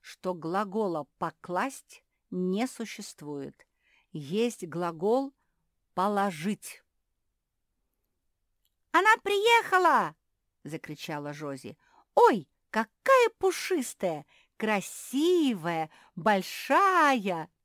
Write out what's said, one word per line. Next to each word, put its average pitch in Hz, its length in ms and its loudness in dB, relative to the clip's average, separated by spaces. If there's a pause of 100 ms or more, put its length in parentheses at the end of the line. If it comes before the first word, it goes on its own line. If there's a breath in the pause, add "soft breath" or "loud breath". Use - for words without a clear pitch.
что - 320 -8
глагола 180 720 -4 (100)
«покласть» - 880 -8 (260)
не 185 380 -2
существует. 147 1000 -14 (440)
Есть 180 560 -4
глагол 180 680 -2 (600)
«положить». 196 880 -4 (2000)
«Она 403 320 6
приехала!» 381 920 2 (480)
закричала 147 680 -10
Жози. 143 440 -10 (360 soft breath)
«Ой, 285 340 4 (220)
какая 466 600 2 (100)
пушистая, 240 840 -4 (320 soft breath)
красивая, 220 1300 0 (260 soft breath)
большая!» 220 1300 2 (160)